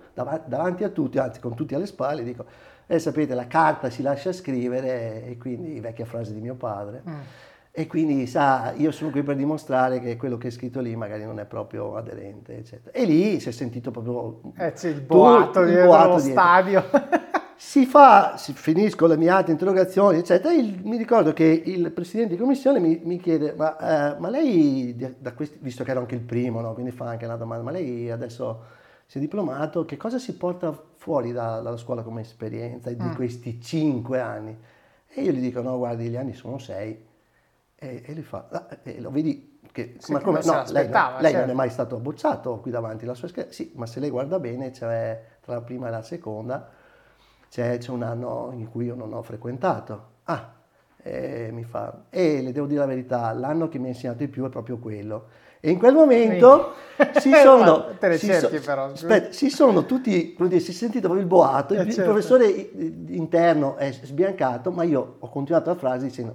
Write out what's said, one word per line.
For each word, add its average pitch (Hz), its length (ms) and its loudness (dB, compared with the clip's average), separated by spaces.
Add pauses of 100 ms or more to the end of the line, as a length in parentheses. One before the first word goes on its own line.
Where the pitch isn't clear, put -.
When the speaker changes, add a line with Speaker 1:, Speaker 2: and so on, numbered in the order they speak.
(140)
Speaker 1:
dava-, 139 320 -8
davanti 175 380 -4
a 202 60 -2
tutti, 139 300 -4
anzi 127 200 -4
con 120 160 -10
tutti 139 200 -8
alle 165 120 -4
spalle, 143 360 -6
dico: 120 220 -12 (420)
"Eh, 170 120 0
sapete, 147 360 -2
la 120 120 -6
carta 151 440 0
si 127 120 -8
lascia 143 280 -2
scrivere", 123 960 -6
e 123 120 -14
quindi, 131 420 -10
vecchia 113 260 -10
frase 117 280 -10
di 107 80 -12
mio 123 140 -10
padre. 107 520 -10
Speaker 2:
Mm. 151 120 -12 (540)
Speaker 1:
E 156 140 -8
quindi, 147 400 -2
sa, 131 480 0
io 151 160 0
sono 151 200 -8
qui 143 120 -2
per 143 140 -4
dimostrare 131 640 -2
che 120 160 -8
quello 123 200 -6
che 123 120 -10
è - 20 -6
scritto 123 300 -10
lì 120 160 -6
magari 107 260 -10
non 110 160 -10
è 101 60 -10
proprio 107 500 -10
aderente, 107 640 -14
eccetera. 117 340 -20
E 254 140 -2
lì 175 340 2
si - 80 -10
è 123 60 -6
sentito 120 380 -8
proprio 117 500 -8 (160)
Speaker 2:
Eh, 170 160 -4
c'è - 160 -6
il 143 140 -6
Speaker 1:
tu-, 143 120 2
Speaker 2:
boato 208 460 8
Speaker 1:
il 175 60 4
Speaker 2:
dietro 175 200 6
Speaker 1:
boato 165 280 10
Speaker 2:
lo 156 60 4
Speaker 1:
dietro. 139 100 -2
Speaker 2:
stadio. 180 600 6
<laughs> - 380 0 (260)
Speaker 1:
Si - 300 2
fa, 254 520 10
si, - 160 -12
finisco 165 520 2
le 165 120 6
mie 165 120 4
altre 185 240 4
interrogazioni, 185 640 2
eccetera, 180 340 2
e 339 60 4
il, 208 260 -2
mi 214 140 -4
ricordo 220 340 2
che 160 140 2
il 165 460 0
presidente 185 420 -4
di 175 80 -6
commissione 269 380 2
mi, 165 240 2
mi 175 160 -6
chiede: 156 360 -2
"Ma, 151 600 -2
eh, - 40 -12
ma 170 100 -6
lei, 151 680 0
da, 127 220 -10
da 127 160 -12
questi", 147 280 -12
visto 127 220 -10
che 127 80 -6
ero 127 80 -2
anche 120 160 -8
il 120 60 -8
primo, 117 380 -4
no? 113 140 -8
Quindi 123 180 -8
fa 120 180 -12
anche 117 160 -10
una 117 120 -8
domanda: 117 260 -10
"Ma 123 80 -8
lei 123 400 -8
adesso 117 480 -8 (460)
si - 140 -12
è - 20 -6
diplomato, 156 640 -4
che 156 100 -12
cosa 226 220 -6
si 240 180 -8
porta 175 420 -6 (200)
fuori 123 340 -4
da, 117 280 -6
dalla 117 180 -8
scuola 117 240 -8
come 113 200 -10
esperienza 117 680 -12
di 120 120 -10
Speaker 2:
Mm. 117 120 -4
Speaker 1:
questi 117 480 -8
cinque 127 580 -2
anni?" 110 380 -8 (500)
E - 140 -10
io 190 100 0
gli 131 80 -4
dico: 123 220 -4
"No, 127 160 -6
guardi, 117 320 -6
gli 117 80 -6
anni 131 160 -8
sono 117 240 -14
sei". 110 520 -14 (680)
E, 127 300 -16
e 143 80 -16
lui 156 100 -12
fa: - 260 -14
"Ah", - 180 -12 (140)
e - 200 -16
lo 117 100 -12
vedi 151 480 -6 (120)
che, - 280 -12
Speaker 2:
Sì, - 140 -14
Speaker 1:
ma 143 40 0
Speaker 2:
che 135 80 -4
Speaker 1:
come? 170 160 2
Speaker 2:
non - 20 -8
se 165 60 2
Speaker 1:
No, 143 220 2
lei, 143 160 2
Speaker 2:
l'aspettava, 131 340 0
Speaker 1:
lei 202 120 6
non 175 80 0
Speaker 2:
certo. 135 100 -2
Speaker 1:
è 123 40 -4
mai 131 140 0
stato 123 280 -6
bocciato 127 600 -4
qui 123 120 -10
davanti 113 340 -8
alla 120 80 -8
sua 127 140 -12
scheda. - 240 -12
Sì, - 240 -14
ma 117 100 -10
se 117 140 -12
lei 143 100 -4
guarda 139 300 -4
bene, 127 320 -8
c'è, 113 500 -6 (200)
tra 120 140 -12
la 117 60 -8
prima 123 260 -10
e 117 40 -8
la 113 100 -8
seconda, 117 800 -12 (720)
c'è, 123 300 -4
c'è 120 120 -12
un 120 120 -6
anno 120 500 -8
in 113 160 -12
cui 117 160 -6
io 120 100 -6
non 113 180 -12
ho 117 100 -10
frequentato. 117 800 -6 (220)
Ah, - 280 -8 (480)
e 127 500 -10
mi 117 120 -12
fa: 117 460 -12
"Eh, 151 320 0
le 127 100 -6
devo 139 160 -6
dire 143 120 -2
la 143 60 0
verità, 127 480 -4
l'anno 147 340 -4
che 139 120 -8
mi 127 80 -6
ha - 20 -6
insegnato 120 300 -8
di 147 80 -4
più 123 180 -8
è 131 40 -8
proprio 123 280 -10
quello". 107 480 -10 (340)
E 151 100 -2
in 175 80 4
quel 233 160 8
momento 254 800 8 (240)
Speaker 2:
Sì. 285 220 2
<laughs> - 0 -
Speaker 1:
si 269 140 6
sono, 262 420 10 (120)
Speaker 2:
Ma - 120 -12
te 202 80 2
le 170 100 4
Speaker 1:
si 208 100 -4
Speaker 2:
cerchi 165 300 2
Speaker 1:
so-, 143 80 -8
Speaker 2:
però, 139 240 -2
scusa. 139 40 -12 (200)
Speaker 1:
aspetta, 185 200 2
si 285 160 0
sono 220 360 6
tutti, 208 480 0
come 180 160 0
dire, 175 120 4
si 165 100 -8
è - 20 -12
sentito 233 340 -4
proprio 180 160 2
il 180 40 -2
boato, 143 460 4
Speaker 2:
Eh, 208 80 2
Speaker 1:
il, 180 80 -2
il 226 40 -4
Speaker 2:
certo. 190 180 0
Speaker 1:
professore 226 360 4
i-, 196 300 -2
i-, 165 400 -8
interno 160 580 2
è 139 160 -4
sbiancato, 135 800 -4
ma 170 120 -4
io 143 360 -2
ho - 100 -16
continuato 147 420 -2
la 180 40 -2
frase 127 300 -4
dicendo: 120 300 -10